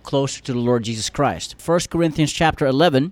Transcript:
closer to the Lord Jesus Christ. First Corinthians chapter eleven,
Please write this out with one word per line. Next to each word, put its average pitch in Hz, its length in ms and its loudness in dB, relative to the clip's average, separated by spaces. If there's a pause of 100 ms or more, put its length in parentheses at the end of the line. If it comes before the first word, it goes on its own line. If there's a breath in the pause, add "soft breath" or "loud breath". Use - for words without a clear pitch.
closer 139 400 -2
to 131 100 -6
the 120 60 -2
Lord 120 240 2
Jesus 110 260 -6
Christ. - 500 -4
First 170 300 0
Corinthians 156 420 0
chapter 156 340 0
eleven, 139 460 2